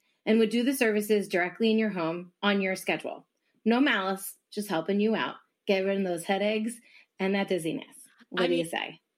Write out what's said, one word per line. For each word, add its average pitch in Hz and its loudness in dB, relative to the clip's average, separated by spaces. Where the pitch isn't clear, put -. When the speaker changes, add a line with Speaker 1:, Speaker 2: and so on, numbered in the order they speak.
Speaker 1:
and 220 4
would 226 4
do 233 0
the 262 0
services 214 2
directly 180 0
in 220 4
your 220 0
home 175 -4
on 202 2
your 190 -2
schedule. - -6
No 226 4
malice, 196 0
just 202 -8
helping 185 0
you 214 2
out, 143 -2
get 190 2
rid 196 0
of 196 0
those 170 -4
headaches 214 0
and 190 0
that 196 0
dizziness. 170 -2
What - 0
Speaker 2:
I - 4
Speaker 1:
do 170 2
you 170 0
Speaker 2:
mean, 165 -6
Speaker 1:
say? - -6